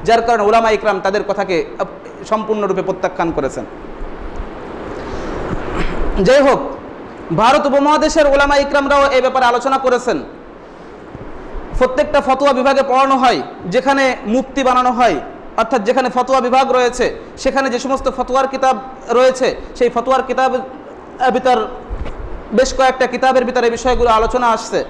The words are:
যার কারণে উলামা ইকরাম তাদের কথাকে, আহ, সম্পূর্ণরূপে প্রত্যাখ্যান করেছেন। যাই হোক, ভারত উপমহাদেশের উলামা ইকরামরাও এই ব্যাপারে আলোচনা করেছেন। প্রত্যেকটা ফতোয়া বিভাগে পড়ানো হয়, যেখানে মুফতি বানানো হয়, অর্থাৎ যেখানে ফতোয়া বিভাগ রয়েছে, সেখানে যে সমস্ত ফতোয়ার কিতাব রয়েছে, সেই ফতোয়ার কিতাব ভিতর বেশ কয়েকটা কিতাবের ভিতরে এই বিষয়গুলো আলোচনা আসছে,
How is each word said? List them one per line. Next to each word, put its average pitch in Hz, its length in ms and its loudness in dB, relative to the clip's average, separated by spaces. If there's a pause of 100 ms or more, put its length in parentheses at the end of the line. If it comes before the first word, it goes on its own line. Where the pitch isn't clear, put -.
যার 226 180 4
কারণে 226 220 2
উলামা 226 280 4
ইকরাম 208 280 0
তাদের 196 240 -2
কথাকে, 196 320 -2 (240)
আহ, 196 60 -2 (400)
সম্পূর্ণরূপে 208 580 -2
প্রত্যাখ্যান 180 480 -2
করেছেন। 135 340 -4 (2500)
যাই 262 180 6
হোক, 262 180 4 (760)
ভারত 254 320 4
উপমহাদেশের 294 600 4
উলামা 285 300 4
ইকরামরাও 277 540 2
এই 254 100 4
ব্যাপারে 254 240 2
আলোচনা 247 320 2
করেছেন। 247 400 0 (1600)
প্রত্যেকটা 294 440 0
ফতোয়া 262 320 2
বিভাগে 269 300 2
পড়ানো 269 340 2
হয়, 240 220 2 (260)
যেখানে 254 380 2 (220)
মুফতি 254 380 -2
বানানো 254 280 2
হয়, 226 260 2 (400)
অর্থাৎ 226 260 0
যেখানে 254 260 2
ফতোয়া 247 320 0
বিভাগ 254 300 2
রয়েছে, 247 340 2 (320)
সেখানে 262 320 0
যে 240 100 -2
সমস্ত 262 300 -2
ফতোয়ার 254 380 0
কিতাব 262 280 0 (340)
রয়েছে, 254 380 4 (280)
সেই 240 140 2
ফতোয়ার 247 340 0
কিতাব 247 280 0 (840)
ভিতর 247 240 2 (960)
বেশ 254 240 2
কয়েকটা 262 300 2
কিতাবের 254 380 2
ভিতরে 247 220 0
এই 233 100 2
বিষয়গুলো 240 320 2
আলোচনা 226 380 2
আসছে, 220 320 0 (100)